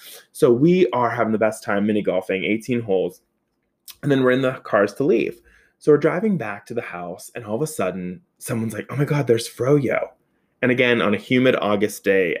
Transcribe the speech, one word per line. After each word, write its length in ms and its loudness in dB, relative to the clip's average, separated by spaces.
So 200 4
we 380 4
are 180 0
having 240 -2
the 60 0
best 240 -2
time 240 -2
mini 160 0
golfing, 420 -2
eighteen 380 -2
holes. 400 -2
And 100 0
then 100 2
we're 100 4
in 100 0
the 100 0
cars 420 0
to 100 -2
leave. 360 -2
So 140 4
we're 60 6
driving 380 0
back 300 -8
to 80 -12
the 80 -6
house, 520 -12
and 120 -14
all 100 -6
of 60 -2
a 40 -4
sudden, 540 -6
someone's 380 -6
like, 160 -10
"Oh 60 -8
my 100 0
God, 200 -2
there's 220 2
Froyo." 600 0
And 100 2
again, 300 2
on 140 2
a 40 -2
humid 440 2
August 420 -2
day 360 2